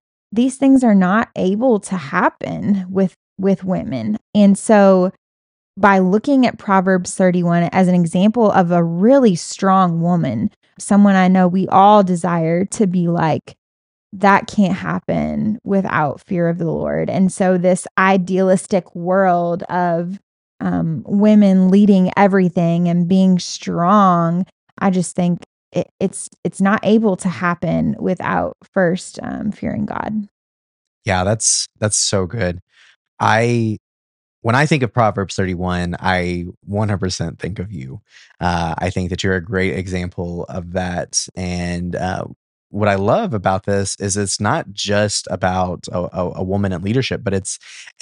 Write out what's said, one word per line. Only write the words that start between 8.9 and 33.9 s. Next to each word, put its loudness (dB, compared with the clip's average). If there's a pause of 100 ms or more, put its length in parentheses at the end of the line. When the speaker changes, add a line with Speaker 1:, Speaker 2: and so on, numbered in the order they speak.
Speaker 1:
strong 0
woman, 0 (260)
someone 4
I 4
know 4
we 0
all 6
desire -2
to -2
be 0
like, -2 (560)
that 2
can't 0
happen -4
without -2
fear -2
of -2
the -4
Lord. -4
And 0
so 0
this 0 (100)
idealistic 0
world 0
of, -4 (400)
um, -4
women 4
leading 4
everything 2
and 0
being 4
strong, 0 (320)
I 0
just -2
think -2 (320)
it, -4 (100)
it's, -6 (160)
it's -6
not 2
able 2
to -6
happen -4
without -4 (160)
first, -2
um, -6
fearing -6
God. -6 (760)
Speaker 2:
Yeah, 0
that's, -2 (140)
that's -2
so -2
good. -6 (580)
I 0 (640)